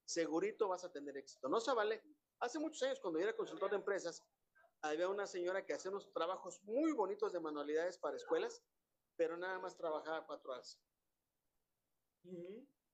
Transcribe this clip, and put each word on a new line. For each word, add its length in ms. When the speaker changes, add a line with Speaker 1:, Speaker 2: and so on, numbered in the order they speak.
Speaker 1:
segurito 640
vas 160
a 80
tener 240
éxito. 320
No 120
se 120
vale. 300
Hace 180
muchos 240
años, 180
cuando 180
yo 80
era 100
consultor 340
de 60
empresas, 480
había 260
una 180
señora 380
que 100
hacía 160
unos 220
trabajos 520
muy 280
bonitos 400
de 80
manualidades 580
para 180
escuelas, 460
pero 200
nada 220
más 180
trabajaba 500
cuatro 260
horas. 280
Speaker 2:
Ujú. 420